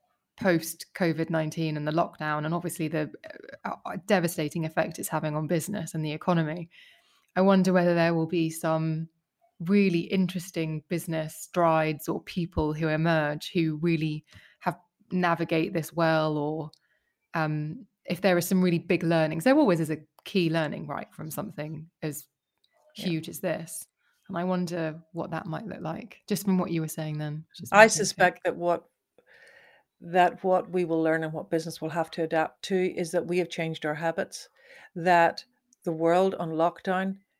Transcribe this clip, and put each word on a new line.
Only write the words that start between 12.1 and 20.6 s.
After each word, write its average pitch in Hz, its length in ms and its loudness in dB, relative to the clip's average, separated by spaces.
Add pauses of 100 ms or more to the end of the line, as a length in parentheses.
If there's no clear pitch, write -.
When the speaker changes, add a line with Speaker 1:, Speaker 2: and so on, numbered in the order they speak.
Speaker 1:
people 156 500 -2
who 160 140 -2
emerge 156 640 0
who 160 260 0
really 156 460 -2 (360)
have - 180 -4 (340)
navigate 170 640 0
this 160 200 -4
well, 156 440 2
or, 151 340 -4 (600)
um, 151 520 -4 (200)
if 175 160 -4
there 185 160 4
are 175 40 2
some 185 200 2
really 175 180 4
big 170 240 0
learnings. 160 400 2
There 262 140 6
always 202 220 6
is 156 100 0
a 156 80 -4 (280)
key 175 240 2
learning, 156 380 -2